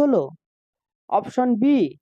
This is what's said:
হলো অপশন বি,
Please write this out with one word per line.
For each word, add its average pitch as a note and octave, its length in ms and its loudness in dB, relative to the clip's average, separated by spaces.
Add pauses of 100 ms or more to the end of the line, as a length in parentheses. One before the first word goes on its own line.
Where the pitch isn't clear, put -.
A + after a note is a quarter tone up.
হলো B3 180 2 (880)
অপশন B3+ 400 -2 (120)
বি, C#4 160 2 (240)